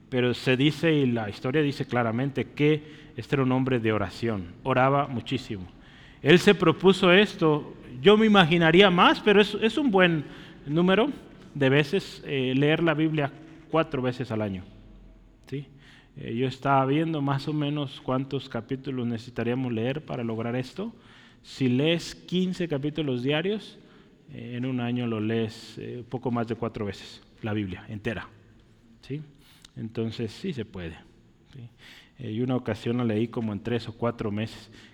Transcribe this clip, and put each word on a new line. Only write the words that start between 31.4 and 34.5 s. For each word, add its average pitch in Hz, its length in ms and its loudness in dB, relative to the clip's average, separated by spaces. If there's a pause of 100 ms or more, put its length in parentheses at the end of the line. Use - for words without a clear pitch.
¿sí? 131 100 -20 (580)
Eh, 117 120 -10
y 110 100 -4
una 127 160 0
ocasión 117 400 -4
la 123 80 -2
leí 110 220 0
como 110 240 -6
en 98 120 -8
tres 117 260 -4
o 107 80 -14
cuatro 117 320 -4
meses, 107 400 -6 (240)